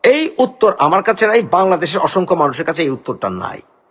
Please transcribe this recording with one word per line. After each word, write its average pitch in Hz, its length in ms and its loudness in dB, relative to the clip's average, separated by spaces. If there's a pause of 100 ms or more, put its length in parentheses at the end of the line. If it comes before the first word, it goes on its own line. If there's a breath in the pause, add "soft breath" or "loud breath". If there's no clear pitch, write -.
এই 302 340 2
উত্তর 254 420 2
আমার 170 240 2
কাছে 220 240 0
নাই, 226 160 2
বাংলাদেশের 180 560 0
অসংখ্য 180 360 0
মানুষের 151 300 -2
কাছে 165 180 -2
এই 143 60 0
উত্তরটা 117 400 -6
নাই 92 320 -10 (300)